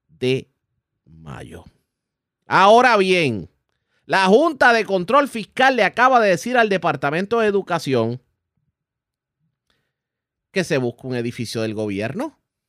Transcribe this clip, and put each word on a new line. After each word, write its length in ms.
de 400
mayo. 640
Ahora 500
bien, 540
la 200
Junta 480
de 100
Control 440
Fiscal 480
le 60
acaba 380
de 80
decir 300
al 100
Departamento 720
de 60
Educación 720
que 100
se 140
busque 300
un 80
edificio 480
del 100
gobierno, 640